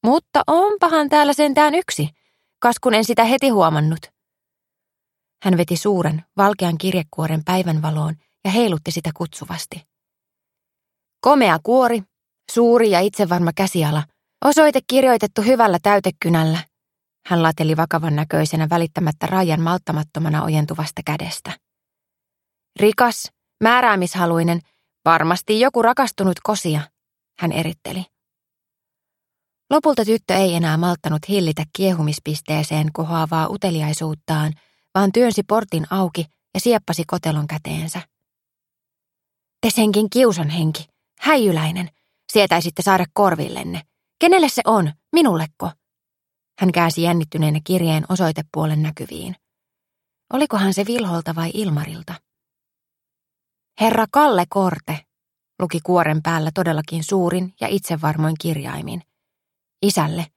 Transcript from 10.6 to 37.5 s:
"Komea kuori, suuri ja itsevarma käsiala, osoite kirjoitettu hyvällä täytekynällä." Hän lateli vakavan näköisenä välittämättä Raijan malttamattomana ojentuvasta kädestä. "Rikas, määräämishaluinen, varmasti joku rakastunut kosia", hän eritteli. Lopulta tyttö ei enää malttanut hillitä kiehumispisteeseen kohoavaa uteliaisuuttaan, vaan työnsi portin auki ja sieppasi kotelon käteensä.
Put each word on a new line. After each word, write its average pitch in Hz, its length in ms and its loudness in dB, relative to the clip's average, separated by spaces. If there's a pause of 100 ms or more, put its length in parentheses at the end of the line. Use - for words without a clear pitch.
"Komea 233 420 4
kuori, 233 400 2 (480)
suuri 233 400 4
ja 175 80 4
itsevarma 175 560 0
käsiala, 151 480 0 (420)
osoite 294 420 4
kirjoitettu 247 540 2
hyvällä 220 400 4
täytekynällä." 170 840 2 (640)
Hän 170 160 0
lateli 156 340 0
vakavan 160 380 0
näköisenä 156 540 -2
välittämättä 165 580 -2
Raijan 175 340 0
malttamattomana 156 840 -2
ojentuvasta 156 640 -4
kädestä. 156 540 -8 (1200)
"Rikas, 214 520 0 (320)
määräämishaluinen, 180 960 0 (440)
varmasti 165 540 2
joku 247 220 2
rakastunut 226 600 0
kosia", 165 380 -2 (580)
hän 170 120 -2
eritteli. 170 540 -8 (1600)
Lopulta 285 360 2
tyttö 214 280 0
ei 185 220 2
enää 165 220 0
malttanut 170 520 -2
hillitä 160 340 0 (100)
kiehumispisteeseen 156 1200 -2
kohoavaa 160 560 -2
uteliaisuuttaan, 156 1040 -4 (420)
vaan 196 160 2
työnsi 226 320 2
portin 196 460 -2
auki 180 360 -2 (280)
ja 190 60 -4
sieppasi 202 480 0
kotelon 151 400 -4
käteensä. 156 540 -8 (1600)